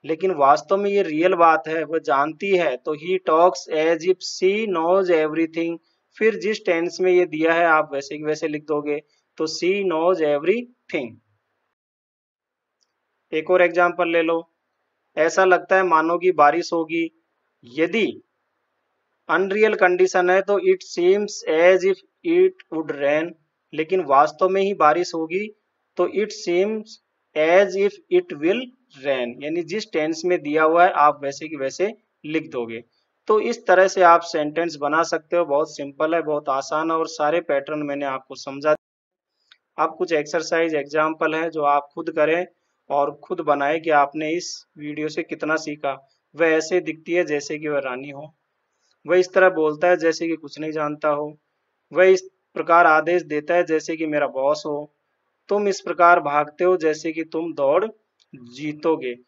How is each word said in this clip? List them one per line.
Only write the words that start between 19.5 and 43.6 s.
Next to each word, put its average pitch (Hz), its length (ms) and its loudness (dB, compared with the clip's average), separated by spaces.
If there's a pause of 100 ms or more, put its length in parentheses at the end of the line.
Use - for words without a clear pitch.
condition 180 540 2
है 185 120 4
तो 196 180 0
it 185 400 -2
seems 202 320 2 (180)
as 175 360 4
if 190 100 2 (320)
it 180 240 4 (220)
would 151 280 -6
rain, 151 300 0 (420)
लेकिन 160 320 -2
वास्तव 151 440 4
में 190 120 0
ही 196 120 -2
बारिश 165 400 2
होगी 175 480 -6 (360)
तो 180 100 0
it 208 220 -2 (200)
seems 208 340 0 (540)
as 175 300 4
if 196 240 0 (220)
it 175 240 0
will 190 240 -2 (400)
rain, 127 420 -4
यानी 165 200 -6
जिस 196 280 -8
tense 160 340 -4
में 180 160 0
दिया 147 220 0
हुआ 170 220 4
है 190 60 2
आप 147 320 2
वैसे 143 240 -8
की 151 80 -12
वैसे 139 380 -4 (320)
लिख 156 240 -6
दोगे। 117 340 -8 (440)
तो 214 120 2
इस 233 260 -4
तरह 190 220 6
से 190 140 0
आप 170 200 8
sentence 156 540 -4
बना 147 280 0
सकते 160 340 -4
हो। 175 80 0
बहुत 151 300 -2
simple 151 400 -4
है, 165 60 0
बहुत 147 280 -4
आसान 151 420 -2
है 160 60 0
और 160 100 -2
सारे 160 340 -2
pattern 151 380 -4
मैंने 143 260 -6
आपको 135 300 -8
समझा 139 380 -2
दिए। - 1120 -10
अब 165 140 -4
कुछ 170 160 -2
exercise 160 640 -2
example 156 600 -2
है 165 140 -4
जो 156 140 -6
आप 143 320 0
खुद 165 160 -8
करें 160 360 0 (420)
और 143 340 -2
खुद 175 180 -8
बनाएं 147 400 0